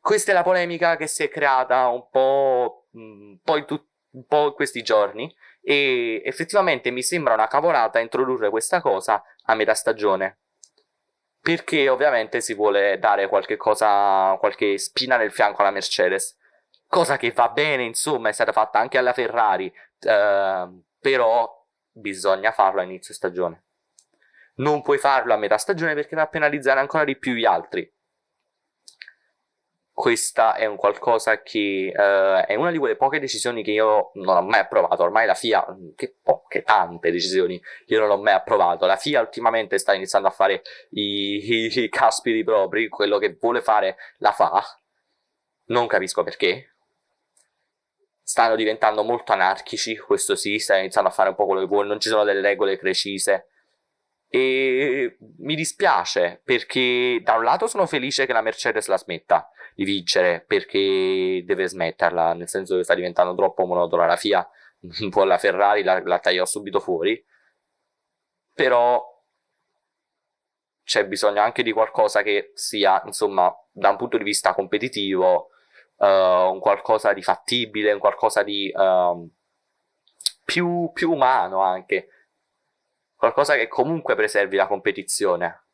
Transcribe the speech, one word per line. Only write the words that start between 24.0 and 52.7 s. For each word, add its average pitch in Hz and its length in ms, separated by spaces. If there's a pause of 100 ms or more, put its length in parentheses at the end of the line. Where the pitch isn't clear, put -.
Non 147 260
puoi 143 160
farlo 127 360
a 107 40
metà 107 200
stagione 165 360
perché 147 220
va 156 80
a 151 40
penalizzare 147 520
ancora 143 240
di 135 140
più 127 160
gli 117 120
altri. 87 480 (2000)
Questa 113 540
è 110 100
un 104 120
qualcosa 110 680
che, 98 520
eh, 98 520
è 101 80
una 160 160
di 165 80
quelle 120 160
poche 139 240
decisioni 120 420
che 101 80
io 107 460
non 95 200
ho 87 60
mai 101 200
approvato. 87 420
Ormai 107 240
la 92 80
fia, 107 340
mm, 92 260
che - 280
poche, - 400
tante 87 480
decisioni 90 500 (240)
io 110 140
non 107 100
ho 101 80
mai 104 160
approvato. 92 540
La 95 80
fia 139 260
ultimamente 113 560
sta 101 160
iniziando 95 340
a 95 40
fare 98 320 (300)
i, 101 760
i, 117 160
i 110 60
caspiti 113 540
propri, 104 460
quello 101 300
che 98 200
vuole 117 220
fare 101 360 (200)
la 104 140
fa. 92 280 (1040)
Non 120 200
capisco 95 380
perché. 104 540 (1500)
Stanno 113 320
diventando 110 480
molto 113 300
anarchici, 98 640
questo - 380
sì, 104 220
stanno 101 220
iniziando 95 320
a - 20
fare 95 160
un 95 60
po' 104 100
quello 95 160
che 95 60
vuole, 101 200
non 104 120
ci 113 100
sono 107 140
delle 98 180
regole 98 380